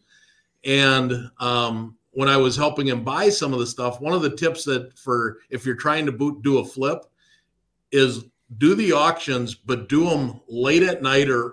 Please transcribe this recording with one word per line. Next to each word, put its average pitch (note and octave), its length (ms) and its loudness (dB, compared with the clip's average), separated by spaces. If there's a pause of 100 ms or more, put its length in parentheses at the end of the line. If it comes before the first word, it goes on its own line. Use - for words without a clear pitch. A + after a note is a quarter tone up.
(640)
And, C3 720 0
um, A#2 580 -4 (160)
when C3+ 160 0
I C3+ 80 4
was C3 200 4
helping D3 300 -2
him A#2+ 160 -2
buy D#3 280 0
some D3+ 220 -2
of B2 60 -2
the A#2+ 80 -2
stuff, B2 340 -6
one D3+ 120 -4
of F3 100 0
the - 140 -2
tips E3 280 -2
that B2+ 320 -4
for, A#2 420 -4 (120)
if B2+ 160 -8
you're B2+ 80 -2
trying D3+ 320 -2
to C3+ 60 -2
boot, C#3+ 300 -4
do C3+ 160 2
a - 60 -2
flip C#3+ 400 -4 (840)
is C3 360 2 (320)
do E3 180 6
the G#3 160 2
auctions, D3 640 0
but A#2+ 320 -6
do D#3+ 200 2
'em C3 380 -2
late C3+ 380 2
at F3+ 180 -2
night C3+ 260 4
or B2 240 0